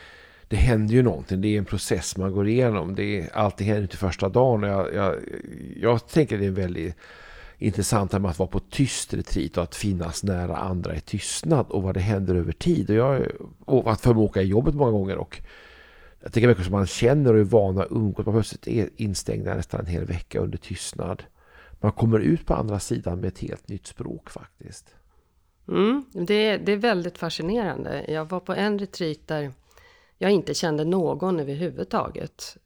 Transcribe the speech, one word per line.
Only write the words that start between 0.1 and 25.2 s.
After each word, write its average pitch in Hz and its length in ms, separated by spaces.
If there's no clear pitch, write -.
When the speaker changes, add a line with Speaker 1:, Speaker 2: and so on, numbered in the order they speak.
Speaker 1:
det 110 80
händer 110 380
ju 127 80
någonting. 92 380
Det 104 80
är 104 100
en 98 60
process - 520
man 95 160
går 101 160
igenom. 107 460
Det 101 260
är, - 160
alltid 101 300
händer 104 160
inte 92 140
första 95 320
dagen. 117 360
Och 101 60
jag, 98 240
jag, 98 200
jag 117 320
tänker 120 300
det 98 80
är 95 40
väldigt 90 460
intressant 101 540
här 98 80
med 95 100
att 85 80
vara 92 100
på - 120
tyst - 540
retreat 82 420
och 87 60
att - 120
finnas 85 480
nära 87 340
andra 90 400
i 80 40
tystnad - 680
och 95 140
vad 92 120
det 95 60
händer 98 340
över 85 180
tid. 139 380
Och 107 60
jag, 123 300
och 117 280
att 101 80
förmå 113 240
åka 98 180
i 95 40
jobbet 131 280
många 139 160
gånger 95 260
och - 260
jag - 120
tänker 117 160
mycket 92 160
som 92 80
man 98 140
känner 127 460
och 110 80
är 104 40
vana 95 380
att - 100
umgås. 104 340
Man 104 80
plötsligt - 340
är 113 280
instängda 101 580
nästan - 260
en 85 60
hel 85 180
vecka - 360
under - 180
tystnad. - 640
Man 104 80
kommer 113 260
ut 160 280
på - 80
andra 104 240
sidan 90 420
med 98 80
ett - 100
helt - 300
nytt 98 180
språk - 440
faktiskt. - 640